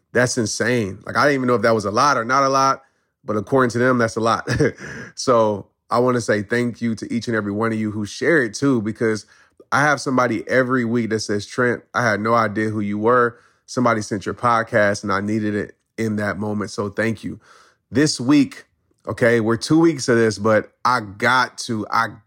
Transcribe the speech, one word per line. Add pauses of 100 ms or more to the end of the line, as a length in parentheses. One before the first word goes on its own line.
(120)
That's
insane.
Like,
I
didn't
even
know
if
that
was
a
lot
or
not
a
lot, (400)
but
according
to
them,
that's
a
lot. (360)
<laughs>
So (200)
I
wanna
say
thank
you
to
each
and
every
one
of
you
who
share
it
too,
because (460)
I
have
somebody
every
week
that
says,
"Trent,
I
had
no
idea
who
you
were. (280)
Somebody
sent
your
podcast
and
I
needed
it (200)
in
that
moment.
So
thank
you." (500)
This
week, (420)
okay,
we're
two
weeks
of
this,
but (100)
I
got
to,
I (200)